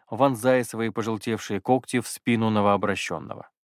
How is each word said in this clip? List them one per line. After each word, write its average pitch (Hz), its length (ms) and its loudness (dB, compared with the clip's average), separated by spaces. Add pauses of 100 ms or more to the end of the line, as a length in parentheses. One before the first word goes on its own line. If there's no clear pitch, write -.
(100)
вонзая 123 540 2
свои 113 240 -4
пожелтевшие 107 720 -4
когти 127 400 0
в - 80 -6
спину 113 400 0
новообращённого. 101 1000 0 (140)